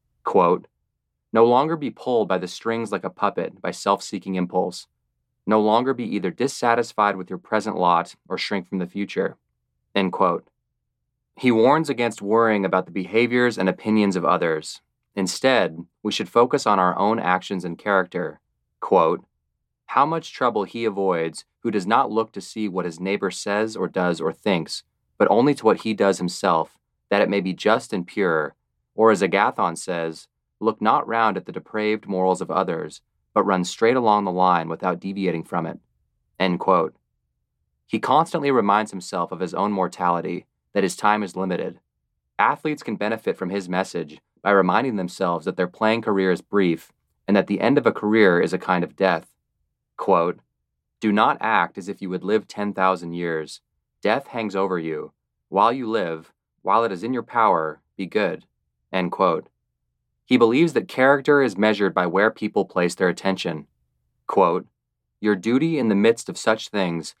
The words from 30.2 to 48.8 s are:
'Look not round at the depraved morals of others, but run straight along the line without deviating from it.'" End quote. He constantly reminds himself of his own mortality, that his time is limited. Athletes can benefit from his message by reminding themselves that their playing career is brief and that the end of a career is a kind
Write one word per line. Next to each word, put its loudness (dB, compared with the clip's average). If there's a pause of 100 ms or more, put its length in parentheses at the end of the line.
'Look -2
not 2
round 0
at -10
the -14
depraved -4
morals 0
of -8
others, -4 (320)
but 4
run 2
straight 0
along 2
the -4
line 2
without -4
deviating -4
from -6
it.'" -10 (600)
End 0
quote. 2 (920)
He -4
constantly 0
reminds 2
himself -6
of -8
his -6
own -2
mortality, -2 (280)
that 0
his -2
time 0
is -10
limited. -6 (600)
Athletes 0
can -6
benefit -2
from -4
his -4
message -4 (220)
by 0
reminding 2
themselves -4
that -4
their 0
playing 0
career 2
is -2
brief 0 (360)
and 2
that 2
the -2
end 4
of 2
a 2
career 4
is 0
a 0
kind 0